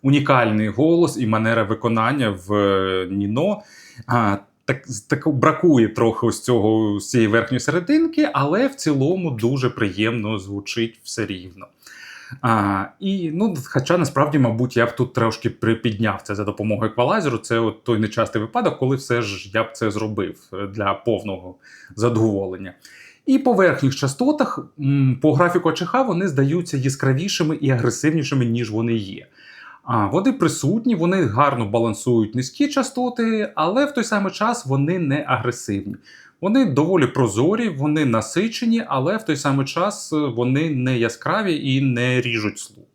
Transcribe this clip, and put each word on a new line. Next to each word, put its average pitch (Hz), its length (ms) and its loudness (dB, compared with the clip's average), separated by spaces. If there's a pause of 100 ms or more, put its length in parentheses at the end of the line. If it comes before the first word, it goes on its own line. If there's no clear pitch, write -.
унікальний 123 600 4
голос 156 500 2
і 123 80 0
манера 110 360 2
виконання 113 680 0 (160)
в, 101 60 -4
е, 95 580 2
Ніно. 110 520 -2 (440)
А, 107 300 2 (280)
так, 131 220 -4
з-, - 140 -10
так - 280 -2
бракує 147 600 4
трохи 113 380 0
ось 107 160 0
цього, 107 580 2
з - 100 -12
цієї 113 180 4
верхньої 117 320 2
серединки, 302 720 0
але 156 340 0
в 269 80 -2
цілому 156 560 0
дуже 127 400 0
приємно 107 680 -2
звучить 101 640 -6
все - 240 -6
рівно. 92 400 -14 (760)
А, 101 420 2 (160)
і, 190 340 -4
ну, 190 300 0
хоча 165 340 0
насправді, 147 400 0
мабуть, 123 380 0
я 120 100 4
б - 100 -6
тут 123 160 -2
трошки 113 380 0
припідняв 110 720 -2
це 104 120 -8
за 101 100 -4
допомогою 107 460 -2
еквалайзеру. 143 480 0
Це 117 200 -2
от 113 260 -2
той 117 140 0
нечастий 107 440 -2
випадок, 220 360 -2
коли 131 180 0
все 120 260 -2
ж 101 320 -8
я 110 100 2
б 110 80 -12
це 110 180 -2
зробив, 104 480 -4 (140)
е, 98 140 -8
для 98 280 -2
повного 95 600 -4 (420)
задоволення. 101 760 0 (520)
І 262 120 4
по 262 140 2
верхніх 165 440 4
частотах, - 600 0 (220)
м, 135 420 2
по 151 120 6
графіку 175 340 2
А 160 40 2
Ч 175 140 -4
Х 262 160 0
вони 196 260 0
здаються 147 480 0
яскравішими 139 800 0
і 135 140 0
агресивнішими, 131 760 0
ніж 117 260 -2
вони 113 240 0
є. 98 320 -6 (600)
А, 113 200 0
вони 190 260 2
присутні, 214 640 0
вони 175 300 2
гарно 123 420 2
балансують 113 680 0
низькі 127 340 -2
частоти, 240 840 -2
але 185 300 2
в 285 100 -6
той 233 100 0
самий 196 280 -2
час 220 340 -2
вони 139 320 0
не 147 300 0
агресивні. 107 680 -2 (440)
Вони 226 240 2
доволі 156 420 2
прозорі, 139 600 0
вони 151 360 -2
насичені, 226 840 0
але 139 280 0
в 220 60 -6
той 156 140 -2
самий 135 300 0
час, 196 460 -4
е, 156 40 -2
вони 135 540 0
не 127 280 0
яскраві 143 760 -2
і 135 60 2
не 127 400 0
ріжуть 113 380 -2
слух. - 360 -18